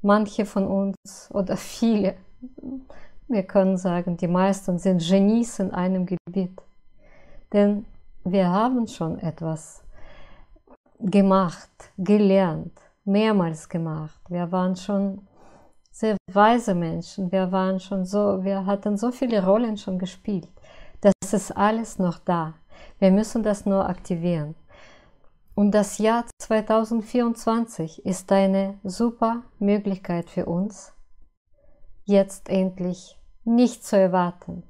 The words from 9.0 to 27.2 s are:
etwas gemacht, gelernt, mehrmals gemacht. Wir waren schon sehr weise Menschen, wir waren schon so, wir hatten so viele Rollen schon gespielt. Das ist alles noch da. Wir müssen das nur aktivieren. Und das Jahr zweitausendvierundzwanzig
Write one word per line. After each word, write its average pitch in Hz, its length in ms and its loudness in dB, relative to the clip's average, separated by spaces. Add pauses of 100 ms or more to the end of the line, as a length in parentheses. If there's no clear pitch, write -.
etwas 160 640 -8 (1160)
gemacht, 190 720 2 (280)
gelernt, 190 760 4 (320)
mehrmals 196 640 0
gemacht. 156 600 -6
Wir 175 240 -4
waren 185 240 0
schon 196 500 -4 (640)
sehr 220 260 -2 (140)
weise 214 440 4
Menschen, 170 580 -4
wir 185 200 0
waren 190 280 0
schon 190 240 -4
so, 196 400 0
wir 196 220 -2
hatten 202 300 -2
so 226 140 -2
viele 233 340 0
Rollen 220 320 2
schon 190 220 -6
gespielt. 180 500 -6 (520)
Das - 320 2
ist 202 240 -2
alles 220 420 0
noch 175 200 0
da. 160 360 -4 (440)
Wir 190 120 6
müssen 214 320 2
das 208 220 -2
nur 196 240 2
aktivieren. 165 680 -4 (1000)
Und 202 160 4
das 202 260 2
Jahr 226 300 0 (120)
zweitausendvierundzwanzig 226 1700 -2